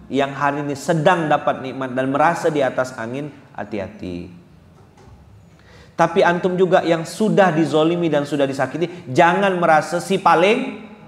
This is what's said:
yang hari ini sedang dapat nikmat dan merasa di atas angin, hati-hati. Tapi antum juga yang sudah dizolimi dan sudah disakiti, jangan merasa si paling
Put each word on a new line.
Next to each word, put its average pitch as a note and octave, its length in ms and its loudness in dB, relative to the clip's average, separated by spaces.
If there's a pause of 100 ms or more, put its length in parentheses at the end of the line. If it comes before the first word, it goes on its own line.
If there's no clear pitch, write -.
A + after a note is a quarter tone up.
yang C#3 320 -2
hari C#3+ 260 -2
ini C#3+ 140 -6
sedang E3+ 480 0
dapat D3 400 -2
nikmat C3 320 -8
dan C3 160 -2
merasa D#3+ 400 0
di D3 80 0
atas B2+ 340 -2
angin, C3+ 380 -10 (240)
hati-hati. F#2 720 -10 (1700)
Tapi F3 240 2
antum F3 340 2
juga F3+ 300 2
yang E3 240 -2
sudah F#3+ 400 2
dizolimi D#3+ 560 2
dan D3 240 0
sudah C#3 160 0
disakiti, C#3 640 -4
jangan F3+ 480 2
merasa D#3+ 400 2
si F3+ 240 -2
paling G3 680 2 (200)